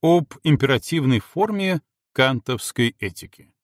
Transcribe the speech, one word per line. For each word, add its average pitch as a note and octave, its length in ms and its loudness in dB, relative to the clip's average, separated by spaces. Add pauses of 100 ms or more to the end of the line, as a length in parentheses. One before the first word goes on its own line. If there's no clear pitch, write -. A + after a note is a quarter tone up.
Об E3 320 2 (100)
императивной C3+ 720 2
форме F#3+ 600 -2 (320)
кантовской B2 880 -2
этики. - 520 -14 (120)